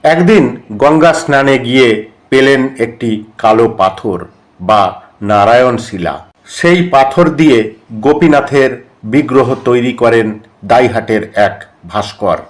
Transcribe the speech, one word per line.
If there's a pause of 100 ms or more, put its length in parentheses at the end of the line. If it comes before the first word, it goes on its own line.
একদিন (120)
গঙ্গা
স্নানে
গিয়ে (200)
পেলেন (100)
একটি (140)
কালো
পাথর (360)
বা (200)
নারায়ণ
শিলা। (200)
সেই
পাথর
দিয়ে (180)
গোপীনাথের (200)
বিগ্রহ (100)
তৈরি
করেন (260)
দাইহাটের
এক (220)
ভাস্কর (140)